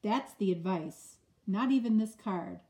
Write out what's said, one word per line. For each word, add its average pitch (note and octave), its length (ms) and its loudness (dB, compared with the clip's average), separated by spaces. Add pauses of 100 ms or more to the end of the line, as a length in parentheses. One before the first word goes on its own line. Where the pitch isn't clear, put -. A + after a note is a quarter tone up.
That's A3 320 -2
the F#3+ 180 0
advice. E3 640 -4 (280)
Not A3 240 0
even A#3 280 4
this A3 240 0
card. F3 480 -6